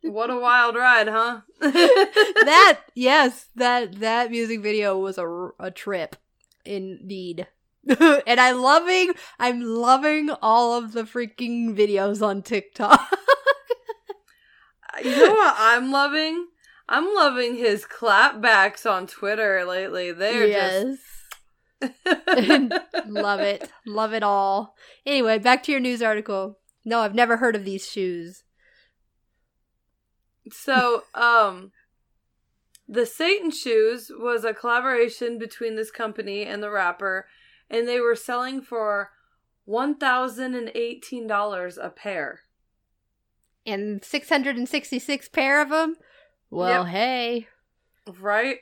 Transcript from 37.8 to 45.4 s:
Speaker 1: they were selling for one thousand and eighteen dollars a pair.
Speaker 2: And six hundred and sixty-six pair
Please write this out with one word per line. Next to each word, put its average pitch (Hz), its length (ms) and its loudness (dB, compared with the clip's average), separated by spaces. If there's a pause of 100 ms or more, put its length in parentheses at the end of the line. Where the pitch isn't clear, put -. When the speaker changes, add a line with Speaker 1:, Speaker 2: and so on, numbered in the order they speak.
Speaker 1:
they 247 140 -2
were 233 160 0
selling 254 460 -8
for 208 480 -6 (540)
one 247 320 -4
thousand 254 580 -4
and 233 200 -8
eighteen 233 520 -8
dollars 202 520 -6
a - 120 -12
pair. 175 500 -10 (1300)
Speaker 2:
And 208 380 -8
six - 240 -8
hundred 277 280 -2
and 247 120 -8
sixty-six 277 600 -8
pair 277 320 0